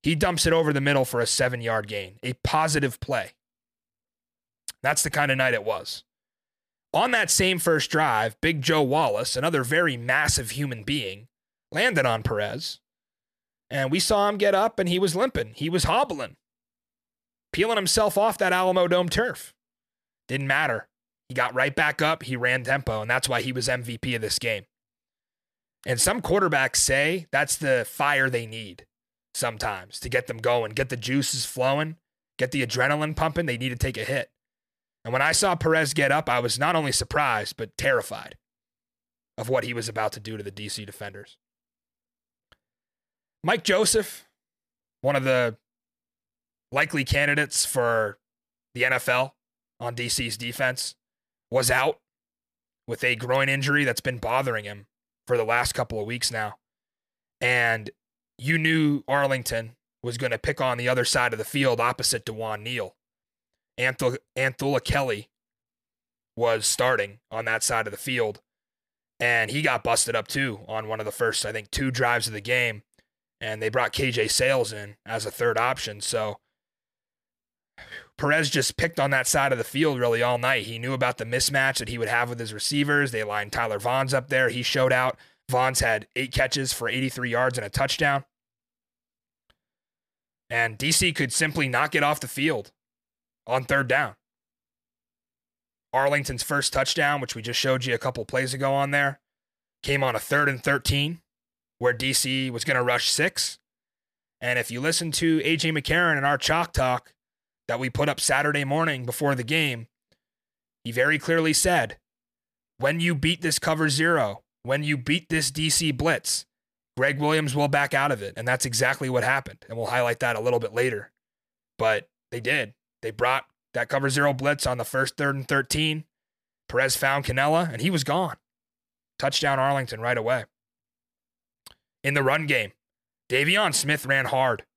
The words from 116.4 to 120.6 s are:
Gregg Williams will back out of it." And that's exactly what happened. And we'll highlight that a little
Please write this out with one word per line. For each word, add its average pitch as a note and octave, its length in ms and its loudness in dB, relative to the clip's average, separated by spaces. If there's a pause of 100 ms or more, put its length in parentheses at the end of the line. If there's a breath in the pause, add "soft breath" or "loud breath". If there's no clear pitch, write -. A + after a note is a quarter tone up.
Gregg C#3 220 2
Williams D3+ 360 2
will D3 140 2
back C#3+ 260 2
out C#3 180 2
of G#2 100 -4
it." G2 140 -10
And A2+ 100 -6
that's B2+ 200 0
exactly B2+ 420 0
what B2 160 0
happened. C3+ 440 -2
And A2+ 100 -8
we'll A2+ 80 -4
highlight A#2+ 340 2
that A#2+ 160 0
a G#2+ 40 -4
little A#2+ 200 2